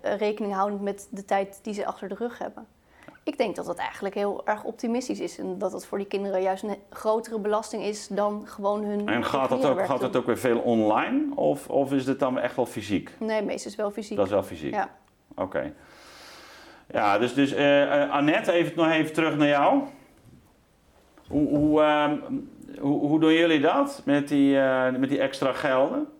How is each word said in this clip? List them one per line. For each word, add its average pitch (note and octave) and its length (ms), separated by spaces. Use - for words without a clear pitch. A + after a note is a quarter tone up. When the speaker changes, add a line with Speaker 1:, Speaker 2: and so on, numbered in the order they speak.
Speaker 1:
rekening G#3 380
houdend G3+ 280
met G3 280
de G3 140
tijd G3 380
die G#3+ 120
ze G3+ 120
achter F#3+ 220
de G3 60
rug A#3 240
hebben. - 280
Ik - 140
denk A3 180
dat D#3 100
dat F3 100
eigenlijk - 380
heel G3+ 320
erg G#3+ 180
optimistisch A#3 560
is - 180
en F#3 200
dat G3 140
het G3 140
voor G3+ 120
die G3+ 80
kinderen G3 360
juist F#3+ 200
een G3+ 140
grotere A3+ 480
belasting G#3+ 440
is G#3 260
dan G#3 360
gewoon G#3 400
hun G#3 240
Speaker 2:
En A2+ 160
gaat - 80
dat C#3 80
Speaker 1:
reguliere C3 300
Speaker 2:
ook, B2+ 60
Speaker 1:
werk F2+ 120
Speaker 2:
gaat B2+ 120
Speaker 1:
doen. B2+ 120
Speaker 2:
dat A#2+ 80
ook - 60
weer A#2 120
veel A#2+ 200
online A#2+ 680
of, - 340
of C3+ 240
is C3 140
het C3+ 120
dan B2+ 200
echt - 180
wel B2 100
fysiek? G2+ 520
Speaker 1:
Nee, A3 240
meestal - 280
is - 60
wel G#3 140
fysiek. G#3 260
Speaker 2:
Dat G3+ 100
is G#2 60
wel G#2 100
fysiek? D#2 320
Speaker 1:
Ja. G2 140
Speaker 2:
Oké. D#2+ 360
Ja, G#2+ 280
dus, B2 160
dus, C#3 180
eh, C#3+ 500
eh, C#3+ 80
Annette, D#3+ 420
even, E3+ 240
nog D#3+ 140
even D#3 220
terug D#3+ 240
naar D3 120
jou. D3+ 340
Hoe, D3 200
hoe, D3+ 340
ehm, D3 340
hoe, C#3+ 280
hoe D#3 120
doen D#3 120
jullie E3 280
dat B3 440
met C#3+ 240
die, C#3 320
eh, C3 320
met C3 160
die C3+ 120
extra C3+ 320
gelden? D3+ 540